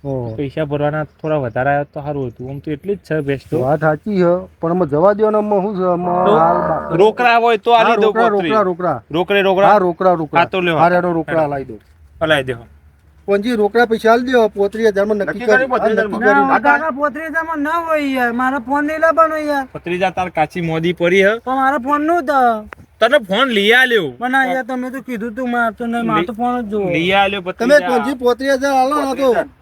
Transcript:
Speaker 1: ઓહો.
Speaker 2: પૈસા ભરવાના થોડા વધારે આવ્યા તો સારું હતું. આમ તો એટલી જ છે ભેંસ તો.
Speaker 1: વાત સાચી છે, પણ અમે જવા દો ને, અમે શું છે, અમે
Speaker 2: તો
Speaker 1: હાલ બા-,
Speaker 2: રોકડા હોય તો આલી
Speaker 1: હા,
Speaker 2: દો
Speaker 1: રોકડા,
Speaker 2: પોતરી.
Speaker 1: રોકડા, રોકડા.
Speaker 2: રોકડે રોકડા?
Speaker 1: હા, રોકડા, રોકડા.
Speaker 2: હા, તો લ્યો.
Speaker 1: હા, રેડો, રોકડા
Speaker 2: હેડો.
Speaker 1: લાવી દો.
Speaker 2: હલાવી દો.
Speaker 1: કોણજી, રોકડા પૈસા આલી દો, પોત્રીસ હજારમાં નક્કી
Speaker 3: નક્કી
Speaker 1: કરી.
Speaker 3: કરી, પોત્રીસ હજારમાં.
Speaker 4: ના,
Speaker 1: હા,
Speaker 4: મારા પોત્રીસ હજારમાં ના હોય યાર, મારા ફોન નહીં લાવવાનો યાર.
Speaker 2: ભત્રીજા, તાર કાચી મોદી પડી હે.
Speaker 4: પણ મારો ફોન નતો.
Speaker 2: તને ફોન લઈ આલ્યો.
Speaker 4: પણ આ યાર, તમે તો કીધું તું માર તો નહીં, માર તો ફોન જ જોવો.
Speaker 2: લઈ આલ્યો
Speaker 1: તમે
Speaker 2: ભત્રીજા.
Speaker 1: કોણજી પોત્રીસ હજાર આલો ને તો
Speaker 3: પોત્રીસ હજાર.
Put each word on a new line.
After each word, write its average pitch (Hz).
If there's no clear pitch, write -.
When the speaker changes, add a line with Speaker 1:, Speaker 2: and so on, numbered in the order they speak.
Speaker 1:
ઓહો. 127
Speaker 2:
પૈસા 151
ભરવાના 147
થોડા 156
વધારે 127
આવ્યા 143
તો 147
સારું 139
હતું. 123
આમ 139
તો 156
એટલી 185
જ 180
છે 156
ભેંસ 139
તો. 147
Speaker 1:
વાત 143
સાચી 156
છે, 180
પણ 165
અમે 180
જવા 160
દો 214
ને, 214
અમે 208
શું 202
છે, 185
અમે 180
Speaker 2:
તો 180
Speaker 1:
હાલ 165
બા-, 151
Speaker 2:
રોકડા 226
હોય 233
તો 233
આલી 226
Speaker 1:
હા, 233
Speaker 2:
દો 208
Speaker 1:
રોકડા, 220
Speaker 2:
પોતરી. 190
Speaker 1:
રોકડા, 220
રોકડા. 175
Speaker 2:
રોકડે 185
રોકડા? 190
Speaker 1:
હા, 208
રોકડા, 185
રોકડા. 160
Speaker 2:
હા, 175
તો 185
લ્યો. 170
Speaker 1:
હા, 165
રેડો, 175
રોકડા 160
Speaker 2:
હેડો. 151
Speaker 1:
લાવી 139
દો. 113
Speaker 2:
હલાવી 156
દો. 131
Speaker 1:
કોણજી, 202
રોકડા 214
પૈસા 220
આલી 254
દો, 233
પોત્રીસ 202
હજારમાં 208
નક્કી 202
Speaker 3:
નક્કી -
Speaker 1:
કરી. 214
Speaker 3:
કરી, 262
પોત્રીસ 220
હજારમાં. 208
Speaker 4:
ના, 196
Speaker 1:
હા, 175
Speaker 4:
મારા 285
પોત્રીસ 277
હજારમાં 320
ના 294
હોય 330
યાર, 262
મારા 254
ફોન 285
નહીં 311
લાવવાનો 320
યાર. 285
Speaker 2:
ભત્રીજા, 180
તાર 180
કાચી 165
મોદી 165
પડી 175
હે. 220
Speaker 4:
પણ 254
મારો 269
ફોન 285
નતો. 262
Speaker 2:
તને 240
ફોન 220
લઈ 214
આલ્યો. 233
Speaker 4:
પણ 240
આ 269
યાર, 262
તમે 254
તો 254
કીધું 233
તું 247
માર 233
તો 233
નહીં, 233
માર 214
તો 226
ફોન 247
જ 214
જોવો. 202
Speaker 2:
લઈ 175
આલ્યો 196
Speaker 1:
તમે 180
Speaker 2:
ભત્રીજા. 254
Speaker 1:
કોણજી 233
પોત્રીસ 247
હજાર 277
આલો 262
ને 294
તો 269
Speaker 3:
પોત્રીસ 269
હજાર. 190